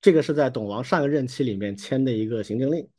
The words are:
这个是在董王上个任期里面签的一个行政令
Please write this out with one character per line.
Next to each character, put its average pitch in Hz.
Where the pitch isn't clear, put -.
这 196
个 160
是 151
在 143
董 113
王 104
上 165
个 139
任 143
期 131
里 113
面 101
签 131
的 131
一 110
个 110
行 107
政 131
令 160